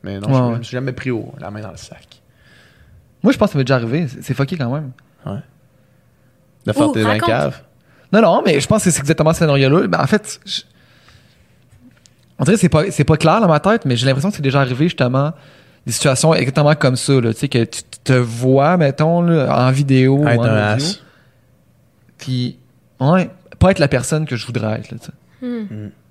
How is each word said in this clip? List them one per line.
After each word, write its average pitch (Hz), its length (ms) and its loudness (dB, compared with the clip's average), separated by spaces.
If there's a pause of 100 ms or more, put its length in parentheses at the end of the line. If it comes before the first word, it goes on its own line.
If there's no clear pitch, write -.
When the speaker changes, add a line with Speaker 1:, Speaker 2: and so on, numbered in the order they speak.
Speaker 1:
Mais 98 160 -10
non, 101 100 -6
Speaker 2:
Ouais, 135 60 2
Speaker 1:
je, 127 60 4
Speaker 2:
ouais. 120 140 0
Speaker 1:
je 120 40 -6
me 117 40 -8
suis - 100 -14
jamais 127 200 -6
pris 131 180 -8
au, 113 300 -6
la 98 100 -12
main 104 100 -14
dans 107 120 -14
le - 40 -20
sac. - 300 -20 (1160)
Speaker 2:
Moi, 233 100 4
je - 60 -2
pense 208 100 2
que - 40 -6
ça 147 60 -2
m'est 131 60 0
déjà 131 120 0
arrivé. 127 320 -2
C'est, - 140 -14
c'est 131 120 -6
fucké 139 220 -4
quand 127 160 -6
même. 143 200 -8 (340)
Speaker 1:
Ouais. 101 120 -10 (1300)
De - 60 -2
faire 302 160 2
Speaker 3:
Oh, 277 40 -2
Speaker 1:
tes 113 100 0
Speaker 3:
raconte. 107 260 0
Speaker 1:
caves. - 340 -2 (500)
Speaker 2:
Non, 214 100 4
non, 190 220 4
mais 143 160 2
je - 80 -6
pense 220 160 0
que 185 60 4
c'est 147 100 0
exactement 156 320 2
ce - 80 -2
scénario-là. 143 480 2
Ben, 170 120 0
en 139 60 0
fait, - 400 -2
je, - 140 -8 (1800)
on 139 60 -2
dirait 185 100 4
que 214 60 0
c'est 180 80 2
pas, 160 240 2
c'est 139 120 0
pas 156 120 2
clair 160 240 2
dans 196 80 2
ma 151 120 4
tête, 220 240 0
mais 123 120 0
j'ai 120 100 -2
l'impression 135 240 0
que 202 60 -8
c'est 151 60 -8
déjà 139 180 0
arrivé, 127 240 0
justement, 139 480 0 (540)
des 123 60 -4
situations 156 420 2
exactement 147 400 2
comme 131 220 0
ça, - 240 0
là, 117 140 0
tu - 60 -10
sais, 143 80 -4
que 117 160 0
tu - 180 -10 (220)
te 131 80 2
vois, 131 640 2
mettons, 156 460 0
là, 139 440 2
en 131 40 4
vidéo 135 560 2
Speaker 1:
Être 120 120 2
Speaker 2:
ou - 20 2
en 120 40 0
Speaker 1:
un 107 300 2
Speaker 2:
audio. 135 120 -2
Speaker 1:
ass. 196 160 -8 (1160)
Speaker 2:
Puis, 127 400 -6 (420)
ouais, 170 300 2 (280)
pas 180 120 6
être 190 80 0
la 143 100 4
personne 147 380 -2
que 127 100 -6
je 110 100 -10
voudrais 110 320 -4
être, - 120 -14
là, 113 80 -14
tu - 80 -20
sais. - 60 -18 (340)
Speaker 3:
Hmm. 240 240 -8
Speaker 1:
Hmm. 107 200 -12 (200)